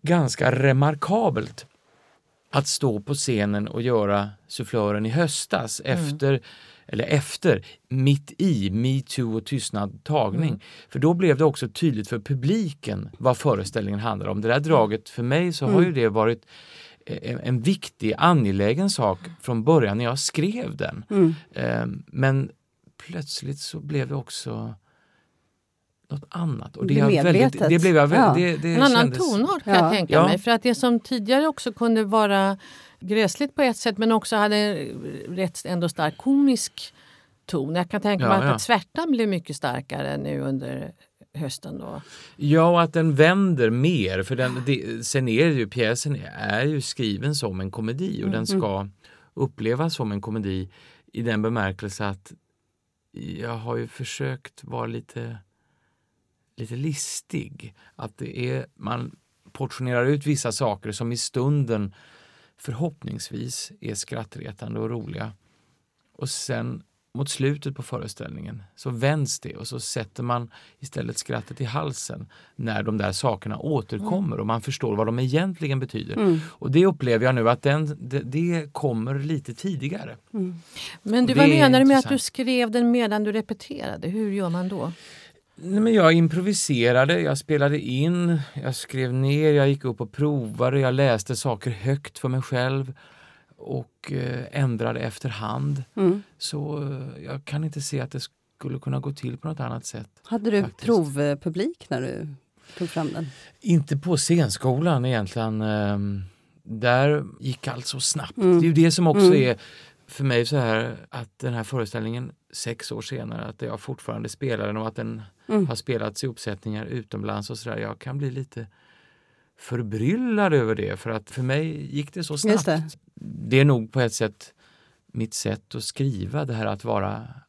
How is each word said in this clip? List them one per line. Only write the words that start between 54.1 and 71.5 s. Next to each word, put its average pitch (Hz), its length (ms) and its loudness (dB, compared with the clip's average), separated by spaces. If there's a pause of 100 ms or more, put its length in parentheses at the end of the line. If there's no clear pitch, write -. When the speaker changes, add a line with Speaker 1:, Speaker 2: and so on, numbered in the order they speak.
Speaker 1:
vara 120 240 -8
lite, 117 500 -12 (1200)
lite 120 180 -10
listig. - 960 -8 (220)
Att - 220 -14
det 127 220 -10 (100)
är, 131 160 -4 (100)
man 120 400 -8 (360)
portionerar 123 540 -2
ut 143 220 0
vissa 139 240 0
saker 107 400 -2
som 117 200 -4
i 117 60 -4
stunden 120 760 0 (800)
förhoppningsvis 123 1000 -8 (100)
är 110 140 -8
skrattretande 110 840 -10
och 113 100 -4
roliga. 110 420 -8 (840)
Och 131 120 -8
sen 120 540 -6 (300)
mot 139 160 -6
slutet 139 460 -4
på 131 80 -14
föreställningen - 800 -12 (120)
så - 140 -10
vänds 139 500 0
det - 160 -12
och 113 120 -12
så 123 120 -10
sätter 117 440 -8
man 120 280 -4 (280)
istället 127 380 -8
skrattet 123 440 -8